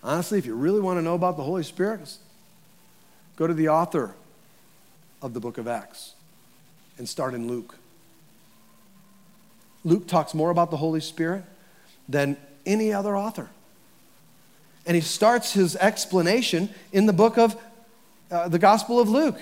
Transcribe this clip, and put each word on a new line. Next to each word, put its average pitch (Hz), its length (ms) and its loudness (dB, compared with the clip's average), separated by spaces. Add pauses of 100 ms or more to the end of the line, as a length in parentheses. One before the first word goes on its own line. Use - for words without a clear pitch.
Honestly, 170 360 -2
if 127 80 -6
you 110 80 -8
really 170 240 0
wanna 185 240 -2
know 165 100 -2
about 175 240 -2
the 147 60 -8
Holy 175 180 -4
Spirit, 180 560 -6 (1160)
go 160 100 -2
to 170 80 0
the 156 160 0
author 156 460 0 (1040)
of 123 140 -10
the 123 40 -6
book 117 200 -10
of 113 80 -10
Acts - 460 -10 (840)
and 120 100 -12
start 131 280 -6
in 117 120 -6
Luke. 120 300 -8 (2000)
Luke 175 240 2
talks 160 260 -2
more 160 160 0
about 170 220 2
the 160 60 -6
Holy 160 220 -2
Spirit 170 440 -6 (680)
than 143 280 0 (280)
any 214 260 0
other 202 240 -2
author. 196 340 -6 (1400)
And 175 80 2
he 170 60 4
starts 226 520 2
his 185 220 2
explanation 202 920 0 (220)
in 196 140 4
the 214 80 6
book 226 240 4
of, 226 180 4 (760)
uh, 175 180 -2
the 170 120 2
Gospel 220 400 6
of 214 100 4
Luke. 269 320 2